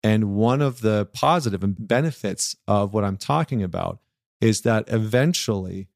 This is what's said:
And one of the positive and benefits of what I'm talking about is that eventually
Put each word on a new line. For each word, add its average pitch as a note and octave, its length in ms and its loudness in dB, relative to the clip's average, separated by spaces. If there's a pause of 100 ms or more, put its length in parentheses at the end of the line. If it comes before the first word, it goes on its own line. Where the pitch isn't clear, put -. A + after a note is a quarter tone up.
And G#2+ 340 2
one A#2 260 2
of B2+ 180 -2
the G#2+ 280 0
positive B2+ 560 0
and G2 140 0
benefits A2+ 760 -2 (120)
of G2+ 260 2
what G#2+ 100 0
I'm G2 140 -2
talking C#3+ 460 -2
about A#1+ 360 -6 (400)
is A2 220 2
that A2 260 2
eventually A2 1080 -2